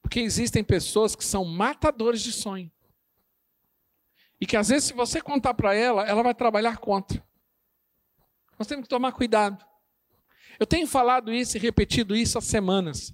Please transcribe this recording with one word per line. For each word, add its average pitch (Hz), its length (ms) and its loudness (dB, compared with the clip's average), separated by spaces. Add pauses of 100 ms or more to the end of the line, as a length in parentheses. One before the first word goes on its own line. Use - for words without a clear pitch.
Porque - 180 -2
existem 226 440 -2
pessoas 208 520 2
que - 100 -10
são 196 180 -2
matadores 226 800 0
de 220 100 -6
sonho. 190 400 -8 (1700)
E 190 60 -2
que 233 100 0
às 208 140 2
vezes, 277 160 4
se - 80 -6
você 247 260 -2
contar 262 360 0
para 202 180 2
ela, 214 340 2
ela 208 140 2
vai 240 140 2
trabalhar 226 420 0
contra. - 480 -4 (1300)
Nós 214 80 -6
temos 277 160 -8
que - 60 -18
tomar 254 240 -2
cuidado. 214 520 0 (960)
Eu 220 60 2
tenho 320 220 0
falado 247 460 2
isso 240 240 -4
e - 20 -4
repetido 214 560 0
isso 233 220 0
há 214 40 -4
semanas. 185 720 -2